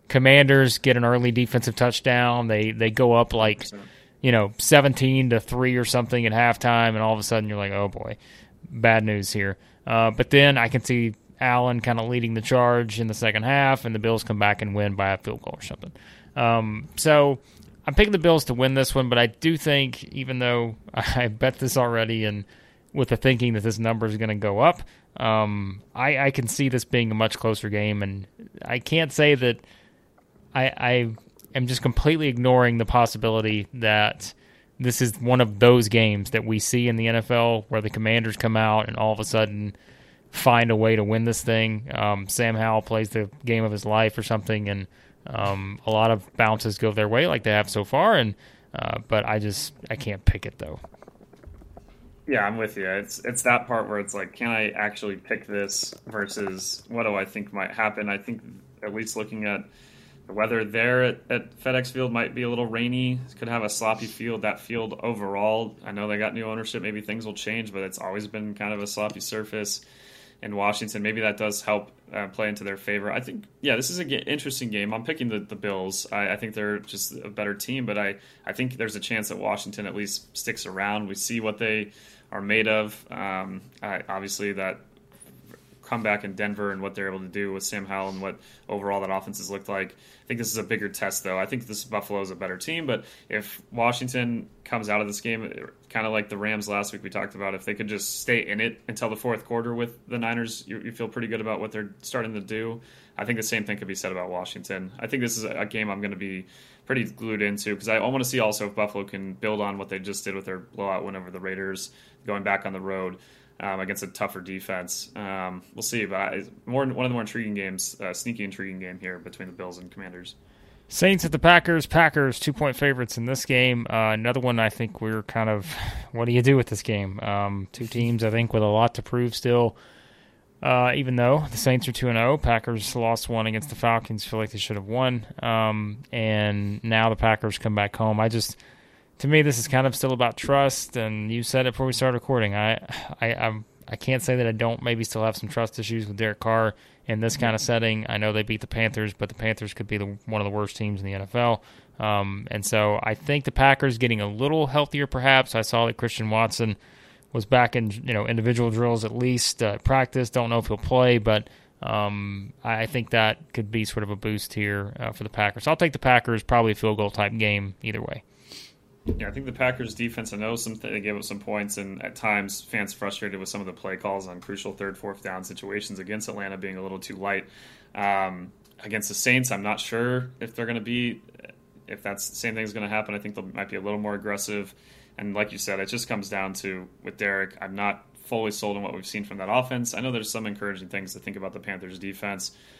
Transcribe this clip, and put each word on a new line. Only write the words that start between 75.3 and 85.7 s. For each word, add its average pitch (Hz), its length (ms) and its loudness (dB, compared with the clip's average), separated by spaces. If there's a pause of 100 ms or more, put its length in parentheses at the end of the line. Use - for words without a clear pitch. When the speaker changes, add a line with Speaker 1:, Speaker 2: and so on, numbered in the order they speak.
Speaker 2:
the, 107 80 -2
the 101 180 -10
Bills. 95 560 -6
I, 101 220 -2
I - 20 -2
think 107 160 -8
they're 104 260 -4
just - 380 -10
a - 140 -12
better 104 240 -6
team, 123 320 -6
but 104 100 -4
I, 101 200 -2 (280)
I - 80 -6
think 127 240 -4
there's 110 200 -4
a 101 40 -8
chance 110 300 -4
that 98 80 -8
Washington 104 480 -6
at 90 100 -8
least - 400 -8
sticks - 300 -8
around. 101 420 -4
We 98 60 -10
see 117 260 -4
what 110 160 -4
they 110 360 -4 (380)
are 101 120 -8
made 107 260 2
of. 107 420 0
Um, 95 520 -6 (200)
I, 98 240 -6
obviously, 98 460 -6
that 95 280 -6 (1000)